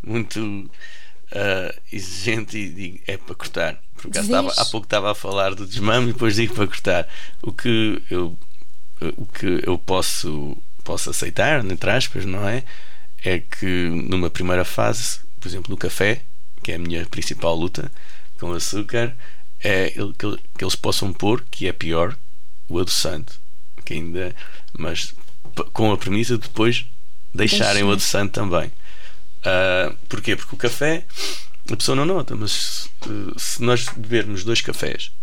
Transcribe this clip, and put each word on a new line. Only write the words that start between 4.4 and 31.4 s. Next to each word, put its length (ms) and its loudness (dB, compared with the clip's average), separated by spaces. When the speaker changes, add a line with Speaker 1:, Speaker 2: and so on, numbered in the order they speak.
Speaker 1:
estava, 140 -2
há 100 0
pouco 140 -4
estava 260 0
a 40 -2
falar 380 -2
do 140 -6
desmame 420 0
e 40 0
depois 220 2
digo 200 0
para 120 2
cortar. 400 0
O 100 0
que 580 2
eu, 280 0
o 100 0
que 360 0
eu 140 0
posso, 800 0
posso 260 -2
aceitar, 560 0
entre 240 0
aspas, 360 0
não 220 0
é? 160 0
É 160 2
que 500 0
numa 400 0
primeira 360 0
fase, 540 0
por 80 -2
exemplo, 240 0
no 60 0
café, 440 2
que 80 0
é 40 -2
a 40 0
minha 280 0
principal 480 0
luta 360 0
com 140 0
açúcar, 600 0
é 240 2
ele, 140 0
que, 240 0
que 60 0
eles 120 0
possam 360 2
pôr, 380 0
que 180 0
é 60 0
pior, 420 2
o 120 0
adoçante, 540 0
que 100 0
ainda, 420 0
mas 360 0
p-, 80 0
com 180 2
a 60 2
premissa 400 2
de 100 0
depois 380 2
deixarem 400 2
Speaker 2:
Deixar. 140 2
Speaker 1:
o 40 4
adoçante 400 2
também. 400 2
Ah, 500 2
porquê? 260 0
Porque 200 0
o 20 0
café, 480 2